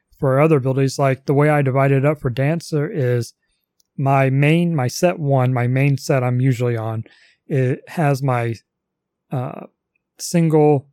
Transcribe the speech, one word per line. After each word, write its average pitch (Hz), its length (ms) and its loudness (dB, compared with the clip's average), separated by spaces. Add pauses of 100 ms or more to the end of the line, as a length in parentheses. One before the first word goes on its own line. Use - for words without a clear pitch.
(200)
for 135 200 0
other 156 180 4
abilities. 131 420 -2
Like, 135 260 0
the 151 80 0
way 147 160 4
I 147 120 2
divide 135 300 2
it 135 140 2
up 151 140 0
for 135 100 -4
Dancer 147 600 -2
is 123 440 -2 (640)
my 135 320 2
main, 160 460 2
my 127 120 -2
set 180 320 0
one, 131 340 0
my 120 140 0
main 135 300 2
set 131 260 -2
I'm 123 180 -2
usually 123 360 0
on, 113 280 -6 (420)
it 131 420 -2
has 143 320 -2
my, 120 340 -2 (760)
uh, - 360 -8 (520)
single 151 720 2